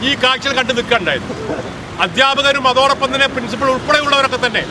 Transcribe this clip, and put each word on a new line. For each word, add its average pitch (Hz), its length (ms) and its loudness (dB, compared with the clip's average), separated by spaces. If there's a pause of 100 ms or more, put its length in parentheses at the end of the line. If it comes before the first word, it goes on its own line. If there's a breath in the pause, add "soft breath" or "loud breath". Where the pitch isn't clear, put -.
ഈ 277 40 0 (120)
കാഴ്ചകൾ 262 340 0
കണ്ടു 254 160 0
നിൽക്കുകയുണ്ടായത്. 160 540 0 (800)
അധ്യാപകരും 269 640 2
അതോടൊപ്പം 269 420 2
തന്നെ 269 140 2
പ്രിൻസിപ്പൽ 262 460 -2
ഉൾപ്പെടെയുള്ളവരൊക്കെ 277 720 2
തന്നെ 220 240 0